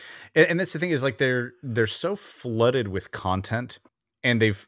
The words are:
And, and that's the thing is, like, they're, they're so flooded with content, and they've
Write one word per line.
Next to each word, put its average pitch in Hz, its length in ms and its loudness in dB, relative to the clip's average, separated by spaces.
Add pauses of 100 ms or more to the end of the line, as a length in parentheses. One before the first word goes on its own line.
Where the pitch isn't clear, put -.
(340)
And, 160 120 6
and 170 120 0
that's 190 140 -2
the 156 60 -4
thing 175 120 -2
is, 135 100 0
like, 131 160 -2
they're, 127 360 0 (100)
they're 117 240 0
so 185 280 -2
flooded 120 720 0
with 95 240 -6
content, 101 680 -4 (440)
and 120 180 2
they've 107 260 2